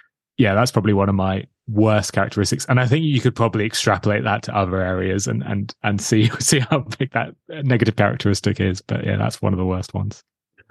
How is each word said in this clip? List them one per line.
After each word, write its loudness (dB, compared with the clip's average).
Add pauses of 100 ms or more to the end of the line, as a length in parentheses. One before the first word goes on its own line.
(380)
yeah, 4
that's 2
probably 2
one 2
of 2
my -2 (220)
worst 2
characteristics. 0
And 4
I 0
think 2
you 0
could 0
probably 0
extrapolate 0
that 0
to -8
other 0
areas -2
and, -4
and, -6 (100)
and -2
see, 2
<laughs> -8
see 2
how 0 (180)
big -4
that -4 (140)
negative 0
characteristic 0
is. 0
But -6
yeah, 0
that's -2
one 0
of -2
the -2
worst -4
ones. -6 (480)